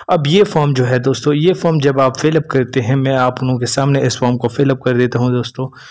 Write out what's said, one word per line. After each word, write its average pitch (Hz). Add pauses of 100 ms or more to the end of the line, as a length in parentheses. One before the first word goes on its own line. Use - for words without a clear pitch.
(100)
अब 165
ये 190
फॉर्म 147
जो 127
है 127
दोस्तों, 139
ये 160
फॉर्म 165
जब 135
आप 131
फिलअप 156
करते 131
हैं, 123
मैं 135
आप 127
लोगों 127
के 120
सामने 139
इस 127
फॉर्म 123
को 120
फिलअप 135
कर 123
देता 123
हूँ 123
दोस्तों। 123 (220)